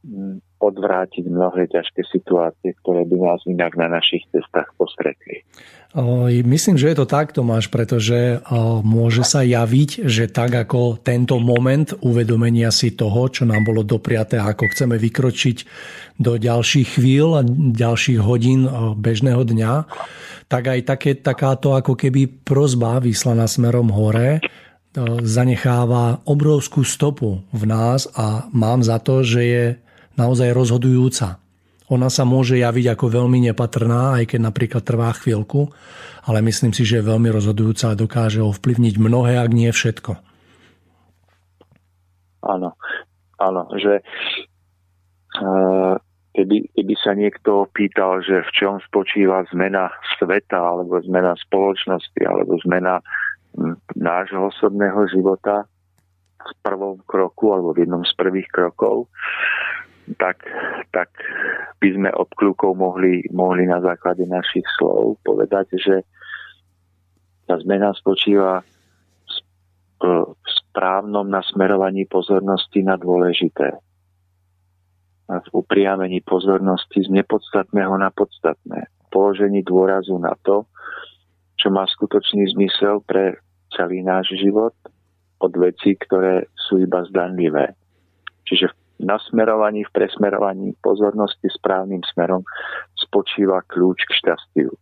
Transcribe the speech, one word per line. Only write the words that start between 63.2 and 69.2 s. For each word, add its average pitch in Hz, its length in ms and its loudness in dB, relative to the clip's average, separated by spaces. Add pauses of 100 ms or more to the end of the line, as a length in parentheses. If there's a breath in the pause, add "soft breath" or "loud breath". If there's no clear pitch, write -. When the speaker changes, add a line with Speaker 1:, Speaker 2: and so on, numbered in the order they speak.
Speaker 1:
mohli 90 400 2
na 87 140 2
základe 90 420 -2
našich 90 400 -4 (140)
slov 95 420 0
povedať, 101 560 -2
že 95 240 2 (1400 loud breath)
tá 85 160 -2
zmena 98 320 0
spočíva 95 680 0
v - 680 -20